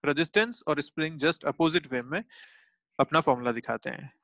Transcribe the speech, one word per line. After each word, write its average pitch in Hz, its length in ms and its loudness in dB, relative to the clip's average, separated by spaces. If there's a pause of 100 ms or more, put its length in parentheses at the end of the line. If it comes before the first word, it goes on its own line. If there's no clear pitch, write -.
रेजिस्टेंस 165 600 2
और 147 140 0
स्प्रिंग 156 400 -6
just 160 240 0
opposite 160 420 0
way 127 180 -4
में 160 180 -4 (760)
अपना 151 220 4
फॉर्मूला 123 320 2
दिखाते 117 380 -6
हैं। 135 220 -12 (120)